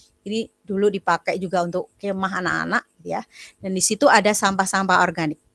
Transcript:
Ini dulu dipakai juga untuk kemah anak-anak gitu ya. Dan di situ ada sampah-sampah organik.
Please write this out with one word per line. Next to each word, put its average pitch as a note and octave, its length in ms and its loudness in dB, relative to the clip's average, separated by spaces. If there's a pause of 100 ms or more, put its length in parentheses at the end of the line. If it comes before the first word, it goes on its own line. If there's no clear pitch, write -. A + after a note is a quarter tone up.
(280)
Ini A3 240 -6 (160)
dulu G3+ 240 2
dipakai F#3 480 -2
juga F3+ 240 -2
untuk F3 320 -6
kemah F#3+ 480 -6
anak-anak E3 400 -4 (160)
gitu E3+ 160 -14
ya. G#3 60 -6 (420)
Dan F#3+ 80 -6
di F#3 80 -2
situ A3 320 4
ada G#3 240 4
sampah-sampah F#3+ 640 2
organik. E3 400 0 (140)